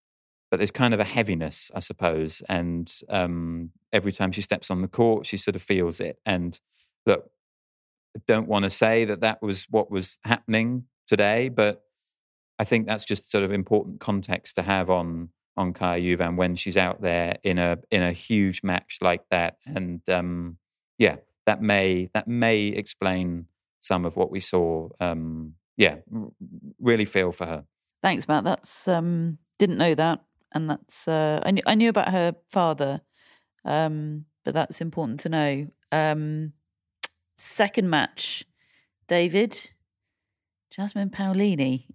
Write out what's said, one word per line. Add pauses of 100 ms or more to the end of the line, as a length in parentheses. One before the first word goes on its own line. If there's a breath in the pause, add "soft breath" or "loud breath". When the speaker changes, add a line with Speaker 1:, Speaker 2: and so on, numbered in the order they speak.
(520)
Speaker 1:
but
there's
kind
of
a
heaviness,
I
suppose.
And, (180)
um, (220)
every
time
she
steps
on
the
court,
she
sort
of
feels
it."
And (460)
look, (880)
I
don't
wanna
say
that
that
was
what
was
happening (240)
today,
but (760)
I
think
that's
just
sort
of
important
context
to
have
on, (260)
on
Kaia
Juvan
when
she's
out
there
in
a, (140)
in
a
huge
match
like
that.
And,
um, (400)
yeah, (280)
that
may,
that
may
explain (340)
some
of
what
we
saw. (100)
Um, (240)
yeah, (160)
r-, (480)
really
feel
for
her. (380)
Speaker 2:
Thanks,
Matt.
That's,
um, (220)
didn't
know
that, (280)
and
that's,
uh,
I
knew,
I
knew
about
her (140)
father, (640 soft breath)
um, (180)
but
that's
important
to
know. (240)
Um, (840)
second
match, (640)
David, (960)
Jasmine
Paolini.